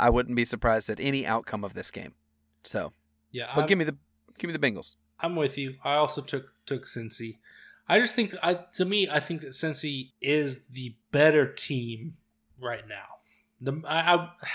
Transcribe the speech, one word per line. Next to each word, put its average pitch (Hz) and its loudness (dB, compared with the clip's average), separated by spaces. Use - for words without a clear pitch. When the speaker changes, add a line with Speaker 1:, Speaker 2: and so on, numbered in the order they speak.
Speaker 1:
I 120 6
wouldn't 123 2
be 120 2
surprised 110 2
at 107 -6
any 139 0
outcome 110 -2
of 101 -8
this - -8
game. 90 -12
So, 87 -6
Speaker 2:
Yeah, 120 -8
Speaker 1:
but 151 4
Speaker 2:
I'm 156 0
Speaker 1:
give 190 4
me 165 0
the, 151 -2
give 170 -6
me 165 -4
the - -4
Bengals. 101 -4
Speaker 2:
I'm 170 -2
with 151 0
you. 135 -6
I 143 0
also 147 2
took, 135 -6
took 135 -6
Cincy. 113 -10
I 190 6
just 240 2
think, 208 0
I, 175 4
to 185 0
me, 196 2
I 147 0
think 156 -6
that 139 -14
Cincy 139 -6
is 139 0
the 123 -10
better 151 8
team 120 -6
right 117 -6
now. 101 -12
The, 139 -2
I, 165 4
I, 165 2